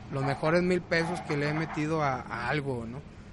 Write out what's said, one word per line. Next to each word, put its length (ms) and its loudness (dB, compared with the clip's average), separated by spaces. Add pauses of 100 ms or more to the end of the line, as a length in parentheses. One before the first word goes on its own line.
(120)
Los 120 -2
mejores 380 4
mil 200 4
pesos 400 0
que 160 0
le 120 2
he 40 0
metido 500 0
a, 180 0
a 280 -4
algo, 360 -2
¿no? 140 -8 (340)